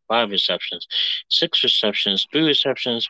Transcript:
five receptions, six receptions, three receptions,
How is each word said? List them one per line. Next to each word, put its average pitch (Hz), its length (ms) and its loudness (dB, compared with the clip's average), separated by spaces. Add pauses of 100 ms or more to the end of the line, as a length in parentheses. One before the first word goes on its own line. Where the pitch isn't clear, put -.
five 113 220 2
receptions, 95 580 -2 (420)
six - 340 0
receptions, - 680 0
three 160 140 2
receptions, 131 640 0